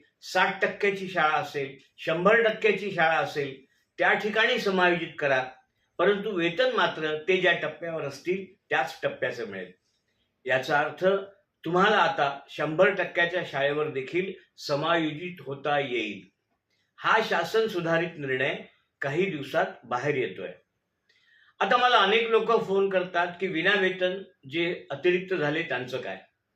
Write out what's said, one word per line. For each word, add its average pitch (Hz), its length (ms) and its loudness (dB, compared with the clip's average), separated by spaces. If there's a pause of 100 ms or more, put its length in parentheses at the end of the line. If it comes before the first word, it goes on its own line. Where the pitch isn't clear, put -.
(220)
साठ 190 400 0
टक्क्याची 190 480 -2
शाळा 151 260 2
असेल, 139 420 -6 (200)
शंभर 185 440 4
टक्क्याची 208 500 0
शाळा 165 260 2
असेल, 139 480 -4 (320)
त्या 180 160 2
ठिकाणी 214 460 0
समायोजित 175 600 2
करा, 135 240 2 (540)
परंतु 202 320 2
वेतन 175 460 0
मात्र 156 420 0 (100)
ते 185 100 4
ज्या 175 160 4
टप्प्यावर 160 500 -6
असतील 180 420 -6 (240)
त्याच 160 340 -2
टप्प्याचं 120 440 -4
मिळेल. 95 240 -10 (760)
याचा 131 340 0
अर्थ 151 260 -2 (600)
तुम्हाला 190 320 4
आता 151 420 0 (100)
शंभर 156 400 2
टक्क्याच्या 175 580 0
शाळेवर 143 420 -2
देखील 147 440 -4 (240)
समायोजित 160 880 -2
होता 143 340 -2
येईल. 113 480 -4 (720)
हा 185 200 2 (120)
शासन 208 380 0
सुधारित 170 500 0
निर्णय 135 380 -2 (460)
काही 147 240 0
दिवसात 151 400 -2 (180)
बाहेर 127 320 -2
येतोय. 92 360 -4 (1080)
आता 202 180 4
मला 247 200 6
अनेक 220 320 4
लोक 220 380 2
फोन 196 220 2
करतात 180 380 0 (120)
की 190 80 -4
विना 170 320 2
वेतन 185 440 0 (260)
जे 170 400 -4
अतिरिक्त 180 440 0
झाले 151 300 0
त्यांचं 127 340 -6
काय? 95 200 -8 (380)